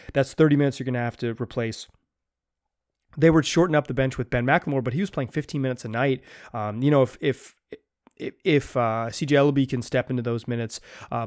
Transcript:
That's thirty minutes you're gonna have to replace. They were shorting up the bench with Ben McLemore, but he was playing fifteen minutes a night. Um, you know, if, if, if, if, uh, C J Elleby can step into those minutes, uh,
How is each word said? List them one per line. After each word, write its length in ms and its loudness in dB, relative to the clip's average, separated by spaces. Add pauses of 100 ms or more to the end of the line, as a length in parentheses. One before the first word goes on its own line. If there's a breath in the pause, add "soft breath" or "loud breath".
(120)
That's 220 0
thirty 200 6
minutes 240 2
you're 60 -8
gonna 160 -4
have 160 -4
to 240 -4
replace. 480 -6 (1300)
They 140 6
were 100 6
shorting 340 2
up 120 2
the 80 -6
bench 240 -2
with 100 -6
Ben 160 -2
McLemore, 400 0
but 80 -4
he 80 -4
was 80 -4
playing 220 -8
fifteen 320 -6
minutes 240 -6
a 20 -10
night. 340 0 (300 loud breath)
Um, 300 -6
you 80 4
know, 100 6
if, 220 0
if, 340 -4 (640)
if, 160 -10 (100)
if, 320 0
uh, 340 -2
C 140 -6
J 120 2
Elleby 300 4
can 140 -4
step 300 -4
into 120 -2
those 240 -4
minutes, 320 -6 (320 loud breath)
uh, 160 -4